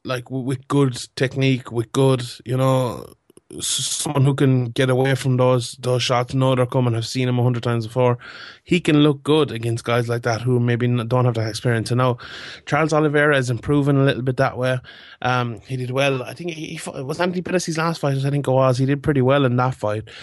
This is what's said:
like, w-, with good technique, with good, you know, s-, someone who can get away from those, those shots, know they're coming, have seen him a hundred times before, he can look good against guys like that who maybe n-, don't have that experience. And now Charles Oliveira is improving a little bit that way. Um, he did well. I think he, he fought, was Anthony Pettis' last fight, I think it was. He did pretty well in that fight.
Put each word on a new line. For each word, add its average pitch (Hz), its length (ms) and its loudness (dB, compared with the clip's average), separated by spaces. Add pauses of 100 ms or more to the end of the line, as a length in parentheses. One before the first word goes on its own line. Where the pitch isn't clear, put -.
like, 123 200 -6
w-, 131 200 -8
with 131 240 -6
good 139 280 2 (200)
technique, 135 560 0
with 117 200 -4
good, 135 300 4 (220)
you 123 140 -4
know, 127 480 0 (500)
s-, - 100 -8
someone - 580 -2
who 139 100 4
can 131 320 2
get 127 240 0
away 131 260 2
from 131 200 0
those, 127 440 2
those 123 220 0
shots, 123 320 0
know 131 200 2
they're 123 120 2
coming, 123 280 0
have 113 120 -4
seen 127 220 -2
him 123 100 0
a 120 40 2
hundred 120 220 0
times 117 220 0
before, 123 320 0 (440)
he 180 180 2
can 156 220 4
look 143 200 2
good 147 300 2
against 117 320 -4
guys 120 240 0
like 120 140 -2
that 117 200 -2
who 123 180 2
maybe 120 260 0
n-, 120 220 0
don't 127 160 2
have 123 100 2
that 113 140 -2
experience. 110 440 -2
And 120 60 2
now 127 200 2 (480)
Charles 147 260 0
Oliveira 151 440 4
is 127 140 0
improving 143 460 2
a 139 80 4
little 127 180 0
bit 127 140 -2
that 131 220 0
way. 127 200 0 (440)
Um, 123 380 -2
he - 160 -10
did 123 160 -6
well. 135 320 0
I 117 100 -12
think 170 160 -10
he, 160 160 -10
he 165 100 -10
fought, - 280 -10
was 147 160 -4
Anthony 180 220 0
Pettis' 175 360 -2
last 165 220 -2
fight, 135 240 -2
I 143 60 0
think 143 180 -2
it - 20 2
was. 131 280 4
He 131 80 2
did 139 180 0
pretty 139 180 2
well 139 220 4
in 123 120 2
that 127 200 0
fight. 107 280 -4 (180)